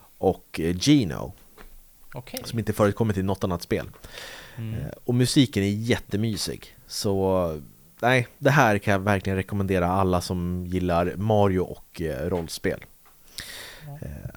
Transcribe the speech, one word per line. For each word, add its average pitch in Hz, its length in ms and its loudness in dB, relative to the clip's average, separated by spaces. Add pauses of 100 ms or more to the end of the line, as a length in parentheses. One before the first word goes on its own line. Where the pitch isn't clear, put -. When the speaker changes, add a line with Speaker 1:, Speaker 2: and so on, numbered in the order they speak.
(180)
Speaker 1:
och, - 460 -2
eh, 87 140 0
Gino. 98 560 2 (800)
Speaker 2:
Okej. 247 300 -10
Speaker 1:
Som 113 160 -6
inte 107 140 -2
förekommit 104 440 2
i 92 60 0
något 95 200 -2
annat 92 180 -2
spel. - 280 -4 (680)
Speaker 2:
Mm. 113 160 -8
Speaker 1:
Eh, - 140 -6 (180)
och 123 100 0
musiken 123 480 4
är 101 60 2
jättemysig. 104 1080 -2 (120)
Så, 95 720 0 (400)
nej, 123 280 2 (100)
det 135 140 4
här 120 260 6
kan 104 140 -2
jag 98 80 2
verkligen 95 380 0
rekommendera 95 540 0
alla 92 300 2
som 90 460 -4
gillar 87 500 0
Mario 101 420 4
och, - 420 -6
eh, 78 280 -4
rollspel. 87 500 -4 (1080)
Speaker 2:
Ja. 143 200 -14
Speaker 1:
Eh, - 300 -12